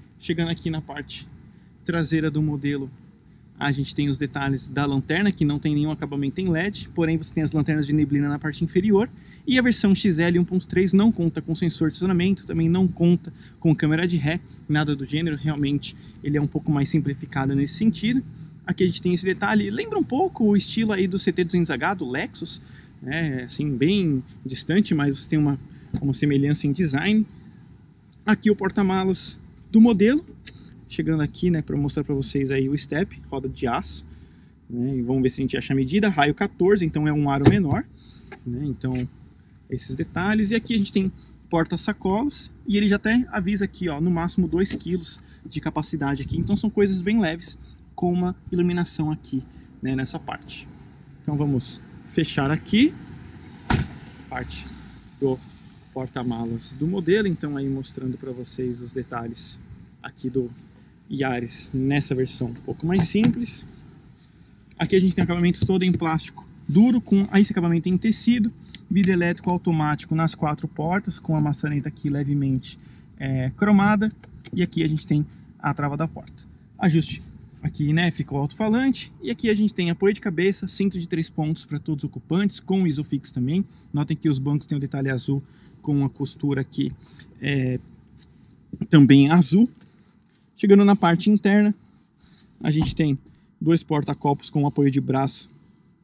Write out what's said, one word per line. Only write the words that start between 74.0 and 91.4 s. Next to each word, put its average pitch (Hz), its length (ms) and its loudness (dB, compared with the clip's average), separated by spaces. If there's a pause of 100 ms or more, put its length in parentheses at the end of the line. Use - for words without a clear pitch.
e 180 80 0
aqui 165 220 0
a - 20 2
gente 156 180 -2
tem 151 220 0 (320)
a 143 160 -4
trava 143 220 -4
da 160 100 -2
porta. - 380 -14 (340)
Ajuste 165 420 2 (400)
aqui, 151 320 -2
né, 170 200 2
fica - 200 -6
o 139 60 -2
alto-falante, 220 800 0
e - 120 -6
aqui 226 180 -2
a 214 40 4
gente 208 200 2
tem 175 160 0
apoio 196 240 2
de 202 60 -10
cabeça, 190 480 -2
cinto 196 280 -2
de 170 120 -6
três 160 200 -2
pontos 156 360 -4
pra 147 160 -6
todos 151 240 -6
os 143 40 -4
ocupantes, 185 520 -2
com 190 260 0
isofix 147 460 -4
também. 143 320 -2 (280)
Notem 147 240 -2
que 160 120 0
os 139 100 2
bancos 143 300 -2
têm 147 100 -2
o - 20 -6
detalhe 135 300 -4
azul 135 320 -2 (400)
com 143 220 2
a 135 40 2
costura 139 520 -4
aqui, 139 320 -4 (500)
é, 131 380 0 (1080)
também 139 400 10
azul. 175 400 6 (880)
Chegando 202 280 8
na 202 100 8
parte 175 360 4
interna, 208 440 4 (880)